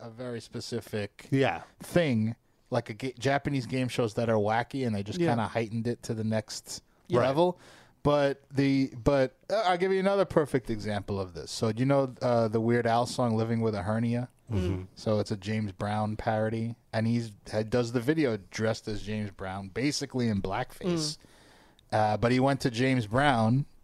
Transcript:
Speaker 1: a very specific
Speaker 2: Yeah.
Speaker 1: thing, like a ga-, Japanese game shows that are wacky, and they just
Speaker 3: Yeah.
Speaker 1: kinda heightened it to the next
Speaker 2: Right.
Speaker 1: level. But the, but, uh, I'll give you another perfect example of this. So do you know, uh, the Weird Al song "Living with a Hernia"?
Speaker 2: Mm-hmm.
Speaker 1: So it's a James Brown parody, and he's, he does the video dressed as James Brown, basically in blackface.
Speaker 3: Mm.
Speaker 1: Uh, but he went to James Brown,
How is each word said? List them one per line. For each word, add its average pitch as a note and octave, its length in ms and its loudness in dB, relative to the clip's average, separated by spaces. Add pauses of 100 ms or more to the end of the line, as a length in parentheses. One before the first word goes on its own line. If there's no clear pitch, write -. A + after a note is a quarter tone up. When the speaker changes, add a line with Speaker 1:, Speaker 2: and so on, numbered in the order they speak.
Speaker 1:
a A#2 80 -12
very A#2+ 320 -10
specific - 880 -8
Speaker 2:
Yeah. B2+ 320 2 (200)
Speaker 1:
thing, A#2 540 0 (340)
like A#2+ 200 -2
a A2+ 40 -8
ga-, C3 240 -8
Japanese C3+ 480 0
game B2+ 220 -2
shows A#2+ 260 -2
that A#2 160 0
are A2 80 4
wacky, A#2 480 0
and A2 100 -2
they G2+ 60 -2
just G#2+ 160 -6
Speaker 3:
Yeah. E3+ 120 2
Speaker 1:
kinda A2+ 180 0
heightened A2+ 400 -2
it A#2+ 160 -4
to A#2+ 100 -4
the A2 100 -4
next - 560 -4 (300)
Speaker 2:
Right. B2 160 4
Speaker 1:
level. E3+ 320 2 (460)
But C#3+ 360 2 (100)
the, C3+ 420 2 (120)
but, C3+ 300 2 (160)
uh, G#3+ 160 2
I'll F3+ 120 4
give F#3+ 140 2
you F#3+ 80 2
another G3 240 2
perfect C#3+ 460 0
example G#2 500 -4
of F#2 140 -8
this. D#2 160 -10
So A2+ 220 0
do A2 80 -2
you C3 60 2
know, C3+ 360 2
uh, A#2 260 4
the A2+ 120 2
Weird A#2 260 2
Al A#2 200 2
song A#2 300 0
"Living A2+ 240 0
with A2 140 0
a G2+ 80 -4
Hernia"? A#2 460 0 (240)
Speaker 2:
Mm-hmm. F#2 300 -2 (140)
Speaker 1:
So G#2+ 240 0
it's G2+ 100 -2
a A2 60 -4
James G#2 360 -4
Brown G#2+ 440 -4
parody, A2+ 580 -2 (180)
and A2+ 140 0
he's, A#2 240 0 (200)
he G#2+ 120 0
does A#2 300 0
the B2+ 80 0
video C3 360 0 (140)
dressed A2 380 -2
as G#2 140 -6
James G#2 280 -6
Brown, F#2+ 380 -10
basically B2+ 600 -2
in G2 140 0
blackface. D3+ 760 -4
Speaker 3:
Mm. - 20 -20 (720)
Speaker 1:
Uh, G#2+ 260 2
but A#2 140 4
he B2+ 80 4
went C3+ 220 2
to C#3 80 2
James B2 360 2
Brown, B2+ 600 4 (180)